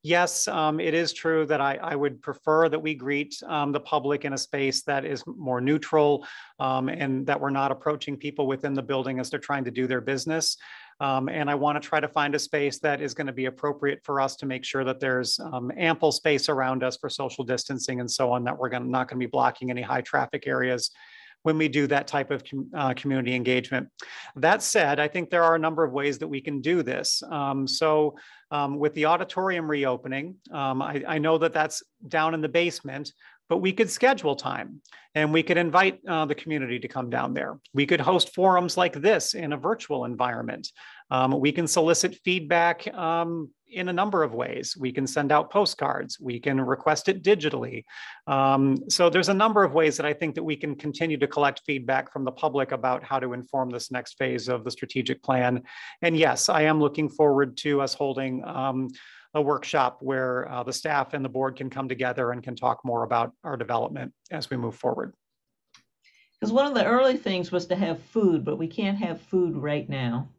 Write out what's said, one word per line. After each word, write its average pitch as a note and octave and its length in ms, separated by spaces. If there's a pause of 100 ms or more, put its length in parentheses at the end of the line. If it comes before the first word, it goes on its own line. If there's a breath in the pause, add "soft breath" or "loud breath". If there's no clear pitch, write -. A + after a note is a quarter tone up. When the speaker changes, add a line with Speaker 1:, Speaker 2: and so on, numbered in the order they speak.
Speaker 1:
yes, F3 440
um, D#3 320
it E3 140
is E3 200
true D#3+ 340
that C#3+ 140
I, C#3 200
I E3 140
would C#3 260
prefer D#3 480
that D3+ 100
we D#3 140
greet, C#3+ 540
um, D3 240
the C#3+ 80
public C#3+ 460
in C#3+ 80
a E3+ 40
space C#3 460
that C#3 220
is C#3+ 200
more B2+ 360
neutral, D3 640 (320 loud breath)
um, C3 300
and C#3 380
that C#3+ 120
we're C3+ 120
not C3+ 200
approaching C#3+ 460
people C#3+ 280
within C3+ 300
the C3+ 80
building C3 360
as B2+ 120
they're D3 80
trying C#3+ 240
to A#2+ 80
do B2+ 160
their B2+ 140
business. C#3 560 (420 loud breath)
Um, C3+ 300
and D3 200
I D3 60
wanna D3 240
try D3+ 200
to D3+ 80
find D3 280
a D3 40
space C#3+ 420
that C#3+ 200
is C#3 140
gonna C#3 180
be B2+ 120
appropriate C#3+ 580
for C#3 180
us C3+ 140
to - 100
make C3 180
sure C3+ 200
that C3 160
there's, B2+ 400
um, B2+ 360
ample E3 360
space D3 360
around C3 360
us B2+ 140
for C#3 120
social C3+ 340
distancing B2 580
and B2 100
so B2+ 200
on, B2 120
that B2 120
we're B2 140
gonna, B2 160
not B2+ 240
gonna B2+ 80
be B2 80
blocking B2+ 460
any B2 100
high C3 200
traffic C3 440
areas B2+ 460 (500 loud breath)
when D#3 160
we D#3 100
do C#3+ 200
that C#3+ 180
type C#3 240
of C3+ 180
com-, C#3 280
uh, C3+ 180
community B2+ 400
engagement. B2+ 560 (460 loud breath)
That E3 260
said, D3 380
I D3+ 80
think E3+ 240
there F3 120
are E3 120
a E3 40
number D#3+ 240
of C#3 80
ways C#3+ 280
that D#3 80
we C#3+ 120
can C#3+ 220
do D#3+ 220
this. - 480
Um, C#3 360
so, D3+ 480 (360 loud breath)
um, C#3+ 260
with D3 160
the D3+ 120
auditorium F3+ 640
reopening, C#3 680 (160)
um, C3+ 320
I, D3 240
I E3 100
know D#3+ 220
that D#3+ 140
that's D#3 280 (260)
down D#3+ 280
in D#3 60
the D3+ 80
basement, C#3+ 600 (380 soft breath)
but E3+ 80
we F#3 160
could G3 160
schedule G3+ 460
time - 460 (320 loud breath)
and D3+ 200
we D#3+ 100
could E3 140
invite, F3+ 500
uh, D#3+ 180
the D3 100
community C#3 440
to - 80
come B2 220
down B2 240
there. - 240 (160)
We C#3 120
could E3 140
host D#3+ 340
forums F3+ 440
like F3+ 160
this E3+ 400
in E3 180
a D3 60
virtual C#3+ 480
environment. A#2+ 640 (400 loud breath)
Um, C3 280
we C#3+ 140
can E3 160
solicit E3 560
feedback, E3+ 720
um, E3+ 560 (180)
in F#3 220
a F3+ 40
number F#3+ 300
of B2 100
ways. B2+ 440
We B2+ 160
can C3+ 140
send C#3+ 260
out D3+ 160
postcards. - 680
We A#2+ 200
can C3+ 220
request D3+ 480
it F#3+ 140
digitally. C#3+ 600 (440 loud breath)
Um, C3+ 500 (120)
so F3 200
there's E3+ 200
a G3+ 40
number G#3 300
of D3+ 100
ways D#3 240
that D3 80
I D3 80
think D3+ 220
that D#3+ 80
we D#3 140
can D3 180
continue D3 420
to C3+ 100
collect C#3 380
feedback C3+ 460
from C3+ 140
the C3 80
public C#3 400
about B2+ 300
how C3+ 160
to B2+ 140
inform B2+ 360
this A#2+ 220
next B2 260
phase B2+ 320
of B2 160
the B2 60
strategic C3 520
plan. B2 400 (380 loud breath)
And E3 160
yes, D3+ 320
I D#3 140
am D#3 180
looking D3 280
forward C#3 480
to C#3+ 240
us C3 120
holding, C3+ 520
um, C3 440 (440 loud breath)
a D3+ 80
workshop C#3 600
where, C3 500
uh, B2 120
the B2 100
staff C#3+ 400
and C#3 100
the C3 60
board C3 260
can C3 140
come C3+ 180
together B2 460
and A#2+ 100
can B2+ 140
talk B2 260
more A#2 200
about A#2 280 (140)
our D3 100
development A#2 580 (180)
as D#3 180
we C3 80
move A#2 180
forward. - 380 (1300 soft breath)
Speaker 2:
'Cause G#3+ 100
one C4+ 160
of C#4+ 60
the A3 120
early B3+ 300
things F3+ 380
was F3 140
to F3+ 100
have E3 240
food, F3+ 420
but D3 140
we E3 100
can't G3+ 300
have F3 240
food F3+ 340
right D3 320
now C3 400 (100)